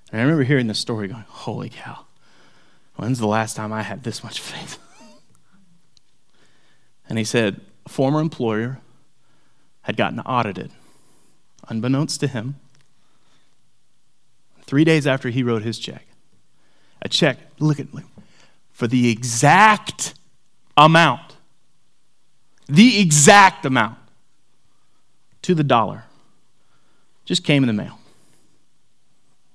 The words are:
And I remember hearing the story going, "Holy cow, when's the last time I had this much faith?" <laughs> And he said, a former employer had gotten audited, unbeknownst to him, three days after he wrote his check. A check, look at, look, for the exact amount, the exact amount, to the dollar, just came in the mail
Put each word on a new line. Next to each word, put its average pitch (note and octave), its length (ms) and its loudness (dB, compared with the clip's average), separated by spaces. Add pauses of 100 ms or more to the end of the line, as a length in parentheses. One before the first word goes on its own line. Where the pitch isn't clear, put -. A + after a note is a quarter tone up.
(120)
And A2 80 -6
I A2+ 40 -2
remember D3 200 2
hearing B2+ 240 0
the G#2+ 60 -6
story G#2+ 340 -8
going, G#2+ 220 -16
"Holy A2 400 -12
cow, - 360 -18 (880)
when's A#2+ 240 -6
the A2 80 -2
last A2 280 -2
time G#2+ 180 -10
I G#2+ 80 -6
had G2+ 220 -12
this - 200 -10
much - 160 -14
faith?" - 440 -14
<laughs> - 40 -20 (2250)
And A2+ 80 -8
he A2 60 -4
said, G#2+ 360 -2 (280)
a - 20 -20
former C#3+ 320 -2
employer A#2+ 600 -6 (1000)
had - 160 -8
gotten G#2 220 -4
audited, A2 500 -6 (960)
unbeknownst B2+ 520 -4
to D3 80 -2
him, C3+ 300 -10 (2000)
three C#3+ 220 0
days D#3+ 240 2
after C3 220 -2
he B2 120 -2
wrote A#2 220 -2
his A2+ 160 -8
check. - 260 -16 (960)
A - 80 -10
check, - 300 0 (180)
look D3+ 220 0
at, - 160 -14
look, - 80 -16 (680)
for - 140 -6
the A#2+ 240 2
exact D3 1040 2 (640)
amount, D#3 580 4 (1300)
the G3+ 340 6
exact F#3 640 6
amount, A#2+ 320 0 (1400)
to F#3 140 0
the D#3 80 2
dollar, A2 420 0 (1200)
just - 180 -4
came C#3+ 200 2
in B2+ 40 2
the A2+ 60 0
mail F#2+ 240 -8 (1600)